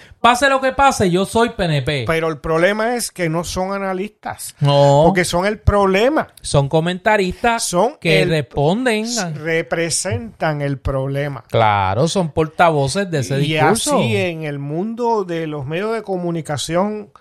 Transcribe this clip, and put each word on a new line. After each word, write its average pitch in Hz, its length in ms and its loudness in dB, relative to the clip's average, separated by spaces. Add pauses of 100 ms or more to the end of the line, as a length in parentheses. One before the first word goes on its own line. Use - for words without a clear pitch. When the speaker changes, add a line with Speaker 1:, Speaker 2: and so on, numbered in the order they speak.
(200)
Speaker 1:
Pase 240 300 4
lo 269 100 2
que 262 120 0
pase, 262 380 2
yo 185 140 2
soy 226 260 2
P 196 140 -4
N 151 160 0
P. 131 260 -2
Speaker 2:
Pero 160 220 0
el 156 100 -4
problema 202 580 0
es - 140 -6
que 170 200 -4
no 170 140 -2
son 185 280 -6
analistas. 196 880 -8
Speaker 1:
No. 143 460 6
Speaker 2:
Porque 185 180 4
son 175 220 -2
el 208 120 -2
problema. 202 680 2 (140)
Speaker 1:
Son 139 260 0
comentaristas 185 920 0
Speaker 2:
Son 214 360 0
Speaker 1:
que 160 220 2
Speaker 2:
el, 180 80 0
Speaker 1:
responden 196 800 0 (120)
a 175 120 -4
Speaker 2:
representan 165 1300 -4
el 139 180 -2
problema. 139 680 -4
Speaker 1:
Claro, 107 600 2
son 170 240 -2
portavoces 160 800 0
de 151 100 -2
ese 135 200 -2
Speaker 2:
Y 151 140 0
Speaker 1:
discurso. 202 420 2
Speaker 2:
así 214 180 0
en 175 280 -2
el 147 160 -6
mundo 208 680 -2
de 165 220 -4
los 151 180 -6
medios 185 300 -4
de 220 80 -6
comunicación 175 1080 -4 (100)